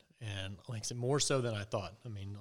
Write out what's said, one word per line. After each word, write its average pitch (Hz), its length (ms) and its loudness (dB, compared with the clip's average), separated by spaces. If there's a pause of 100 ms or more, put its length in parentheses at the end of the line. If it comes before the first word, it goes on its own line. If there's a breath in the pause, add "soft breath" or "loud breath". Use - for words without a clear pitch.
(220)
And 98 360 -4 (100)
like 113 140 -4
I - 40 -4
said, 123 120 -4
more 127 220 4
so 135 220 6
than 117 140 2
I 101 80 0
thought. 98 320 -2 (100)
I 123 40 -8
mean, 101 320 -6